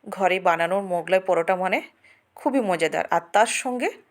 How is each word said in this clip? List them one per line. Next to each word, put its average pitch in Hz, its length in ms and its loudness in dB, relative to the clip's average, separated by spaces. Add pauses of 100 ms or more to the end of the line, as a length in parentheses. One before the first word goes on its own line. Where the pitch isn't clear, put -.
ঘরে 185 340 0
বানানোর 180 440 2
মোগলাই 180 440 0
পরোটা 170 280 2
মানে 185 240 -2 (580)
খুবই 269 320 0
মজাদার, 165 360 0 (100)
আর 170 160 0
তার 220 180 4 (120)
সঙ্গে 254 280 -4 (200)